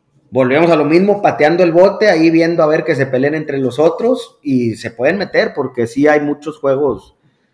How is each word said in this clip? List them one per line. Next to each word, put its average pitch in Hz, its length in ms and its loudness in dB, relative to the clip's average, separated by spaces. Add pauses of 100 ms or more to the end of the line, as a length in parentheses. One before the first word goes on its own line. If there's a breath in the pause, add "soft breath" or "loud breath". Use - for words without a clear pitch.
(300)
volvemos 135 400 2
a 165 60 2
lo 147 100 0
mismo, 190 340 2
pateando 165 420 2
el 170 100 2
bote, 190 360 4
ahí 165 220 4
viendo 165 320 2
a 151 60 2
ver 156 160 0
que 160 100 -2
se 135 120 -2
peleen 139 280 -2
entre 151 240 -6
los 131 220 -4
otros, 226 600 -2
y 120 360 -2
se - 160 -12
pueden 156 260 -2
meter, - 360 -4
porque 123 340 -4
sí 143 180 0
hay 151 140 4
muchos 147 380 -8
juegos 135 580 -4 (380)